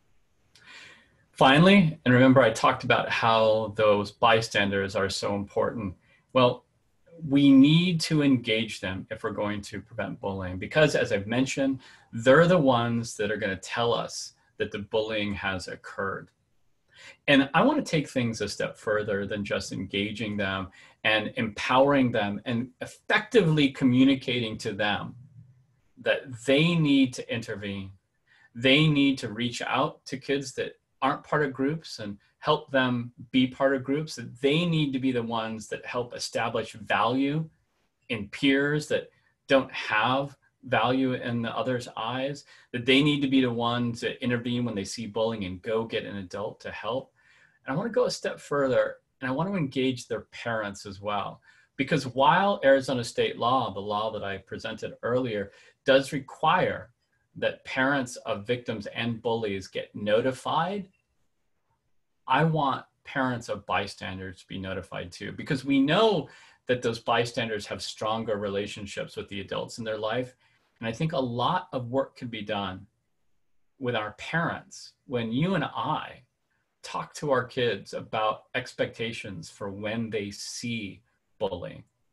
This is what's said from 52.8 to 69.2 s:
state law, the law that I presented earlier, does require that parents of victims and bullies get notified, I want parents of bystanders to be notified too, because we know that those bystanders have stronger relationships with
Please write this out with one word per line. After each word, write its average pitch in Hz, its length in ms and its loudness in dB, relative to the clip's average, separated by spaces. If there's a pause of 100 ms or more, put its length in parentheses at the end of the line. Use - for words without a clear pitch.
state 113 340 -2
law, 120 340 0
the 98 80 -8
law 104 320 -2
that 101 120 -8
I 98 140 -6
presented 113 640 -10
earlier, 113 480 -2 (340)
does 135 280 6
require 156 800 0 (460)
that 107 280 -4
parents 131 520 -2
of 104 300 -8
victims 123 400 -4
and 117 340 -6
bullies 110 460 -2
get - 280 -10
notified, 127 920 0 (1400)
I 135 180 4
want 143 420 0 (180)
parents 127 460 -4
of 104 160 -8
bystanders 95 720 -6
to - 60 -20
be 104 120 -12
notified 95 540 -8
too, 101 200 -12
because 127 300 -6
we 139 160 2
know 151 520 2 (380)
that 120 120 0
those 113 180 -2
bystanders 117 680 -2
have 98 160 -8
stronger 110 560 -4
relationships 101 760 -6
with 104 140 -10